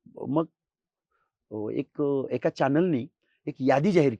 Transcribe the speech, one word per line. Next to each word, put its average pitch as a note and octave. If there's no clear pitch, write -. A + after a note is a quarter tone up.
मग, D#3
अ, G#2+
एक, C3+
अ, C#3
एका B2
चॅनलनी D3
एक D3+
यादी C#3+
जाहीर C#3+